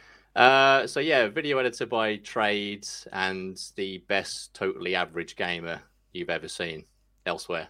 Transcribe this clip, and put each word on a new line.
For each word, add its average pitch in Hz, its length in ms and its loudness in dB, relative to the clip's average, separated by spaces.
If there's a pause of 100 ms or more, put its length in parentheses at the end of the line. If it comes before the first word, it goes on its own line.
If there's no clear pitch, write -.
(340)
Uh, 135 520 8
so 139 140 -4
yeah, 139 280 4
video 147 280 -2
editor 127 300 0
by 110 300 0
trade 104 720 -2 (240)
and 95 480 -4 (180)
the 95 300 -8
best - 460 -4
totally 92 420 -2
average 87 400 -2
gamer 85 460 -6 (320)
you've 87 160 -8
ever 80 180 -4
seen 80 380 -8 (400)
elsewhere. 82 460 -6